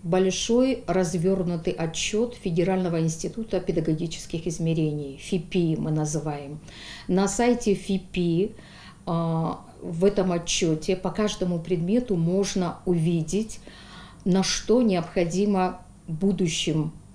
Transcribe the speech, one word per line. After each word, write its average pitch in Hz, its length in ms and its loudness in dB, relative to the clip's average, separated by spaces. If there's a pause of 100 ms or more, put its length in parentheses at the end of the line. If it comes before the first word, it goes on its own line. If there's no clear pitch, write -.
большой 190 800 2
развёрнутый 175 840 0
отчёт 208 640 -2
Федерального 180 640 0
института 175 580 -2
педагогических 160 880 -2
измерений, 156 720 -2
фипи 170 600 0
мы 156 140 -2
называем. 151 720 -4 (480)
На 190 180 4
сайте 233 480 2
фипи, 185 800 0 (520)
э, 165 460 0 (300)
в 175 220 -2
этом 196 260 4
отчёте 170 640 0
по 185 160 -2
каждому 185 480 0
предмету 180 560 0
можно 180 720 0
увидеть, 175 720 0 (680)
на 190 200 4
что - 380 2
необходимо 185 1000 2 (260)
будущим 165 840 0 (220)